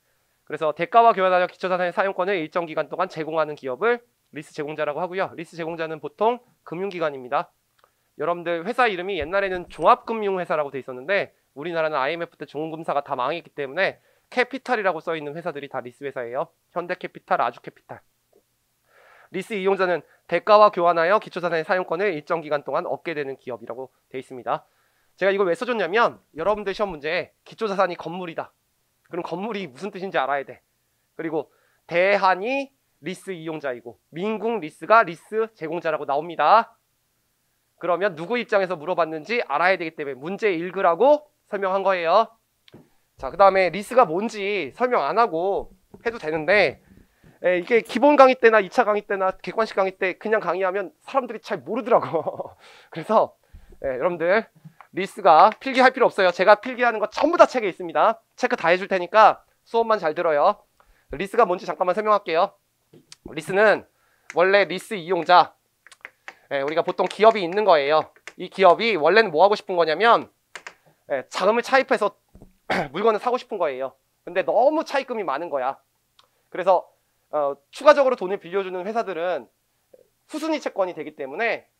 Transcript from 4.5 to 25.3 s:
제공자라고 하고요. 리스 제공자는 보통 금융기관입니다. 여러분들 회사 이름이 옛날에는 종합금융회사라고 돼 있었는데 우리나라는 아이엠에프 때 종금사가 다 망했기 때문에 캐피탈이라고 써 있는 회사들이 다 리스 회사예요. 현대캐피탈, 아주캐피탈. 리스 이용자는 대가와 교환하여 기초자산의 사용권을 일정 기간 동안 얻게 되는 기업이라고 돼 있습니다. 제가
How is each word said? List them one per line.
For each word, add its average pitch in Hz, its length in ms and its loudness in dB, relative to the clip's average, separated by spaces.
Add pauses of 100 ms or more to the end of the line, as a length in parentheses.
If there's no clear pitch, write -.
제공자라고 147 480 -6
하고요. 180 340 -4
리스 165 200 -14
제공자는 160 440 -8
보통 233 400 -2 (240)
금융기관입니다. 160 880 -6 (680)
여러분들 170 480 -4
회사 240 220 0
이름이 185 320 -4
옛날에는 185 500 -4
종합금융회사라고 185 1000 0
돼 135 80 -8
있었는데 135 540 -4 (200)
우리나라는 156 440 -4
아이엠에프 165 400 -4
때 151 80 -12
종금사가 156 580 -6
다 139 120 -6
망했기 147 360 -4
때문에 143 480 -4 (320)
캐피탈이라고 233 680 -2
써 165 140 -4
있는 147 200 -10
회사들이 151 340 -10
다 127 120 -8
리스 123 220 -16
회사예요. 131 440 -6 (240)
현대캐피탈, 175 680 -4
아주캐피탈. - 580 -8 (1300)
리스 190 220 -8
이용자는 185 480 0 (260)
대가와 208 440 6
교환하여 175 480 2
기초자산의 165 440 -4
사용권을 185 500 -2
일정 165 280 -4
기간 147 220 -4
동안 156 220 -4
얻게 156 280 -6
되는 135 240 -6
기업이라고 120 540 -12 (180)
돼 131 100 -12
있습니다. 127 460 -8 (520)
제가 190 140 2